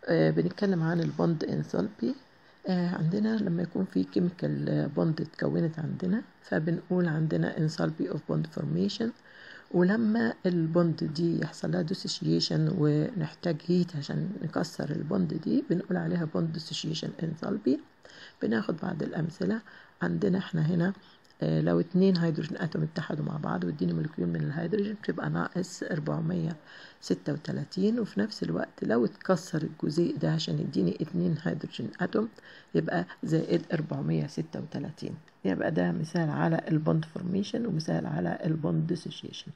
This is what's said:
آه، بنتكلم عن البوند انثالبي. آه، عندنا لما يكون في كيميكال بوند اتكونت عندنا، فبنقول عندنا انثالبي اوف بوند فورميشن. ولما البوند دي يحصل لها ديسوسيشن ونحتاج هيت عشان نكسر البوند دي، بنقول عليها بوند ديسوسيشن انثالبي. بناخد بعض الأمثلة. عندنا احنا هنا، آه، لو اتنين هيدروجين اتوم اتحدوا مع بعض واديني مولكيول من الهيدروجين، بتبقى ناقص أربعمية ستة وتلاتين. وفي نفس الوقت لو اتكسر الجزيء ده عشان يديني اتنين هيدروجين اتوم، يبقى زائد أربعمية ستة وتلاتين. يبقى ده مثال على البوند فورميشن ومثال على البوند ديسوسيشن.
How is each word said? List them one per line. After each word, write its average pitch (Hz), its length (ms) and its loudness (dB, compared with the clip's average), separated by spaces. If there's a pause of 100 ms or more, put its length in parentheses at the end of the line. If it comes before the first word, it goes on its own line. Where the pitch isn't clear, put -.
آه، 160 220 6
بنتكلم 170 520 2
عن 165 180 2
البوند 160 440 2
انثالبي. 208 680 -2 (540)
آه، 180 200 2
عندنا 202 480 0
لما 180 260 0
يكون 190 220 -2
في - 200 0
كيميكال 147 840 0
بوند 160 320 2
اتكونت 160 580 -2
عندنا، 180 440 -2 (200)
فبنقول 175 680 0
عندنا 160 500 0
انثالبي 160 520 0
اوف 147 180 -4
بوند 156 180 0
فورميشن. 185 680 -2 (580)
ولما 214 640 4 (120)
البوند 170 580 2
دي 160 360 0
يحصل 156 320 -4
لها 180 100 0
ديسوسيشن 160 960 0
ونحتاج 156 800 2 (100)
هيت 175 300 2
عشان 151 340 -2 (120)
نكسر - 480 -2
البوند 165 440 0
دي، 196 360 2
بنقول 185 260 0
عليها 170 280 0
بوند 165 280 0
ديسوسيشن 160 580 -6 (120)
انثالبي. 208 580 0 (600)
بناخد 214 400 0
بعض - 200 -2
الأمثلة. 180 580 -2 (420)
عندنا 175 360 2
احنا 170 240 -2
هنا، 170 300 2 (500)
آه، 160 180 2
لو 170 200 4
اتنين 185 360 6
هيدروجين 165 420 0
اتوم 160 240 0
اتحدوا 156 420 -2
مع - 120 -4
بعض 175 280 -2
واديني 170 280 0
مولكيول - 360 -2
من 170 80 -2
الهيدروجين، 165 680 -2
بتبقى - 280 -2
ناقص 170 520 -4
أربعمية 160 720 -2 (440)
ستة - 320 -2
وتلاتين. 151 680 -2
وفي 196 200 -4
نفس 214 220 -2
الوقت - 420 -4
لو 117 200 4
اتكسر 180 580 0
الجزيء 160 560 0
ده 156 140 2
عشان 160 260 0
يديني 175 420 2
اتنين 170 420 0
هيدروجين 196 480 -4 (100)
اتوم، 208 280 0 (460)
يبقى 170 320 2 (180)
زائد 160 380 2 (100)
أربعمية 156 540 0
ستة 156 340 -6
وتلاتين. - 540 -8 (300)
يبقى - 260 0
ده 170 220 2
مثال 165 380 0
على 160 380 2
البوند 160 360 2
فورميشن 185 600 -2
ومثال 165 400 0
على 175 380 -2
البوند 160 420 2
ديسوسيشن. - 680 -6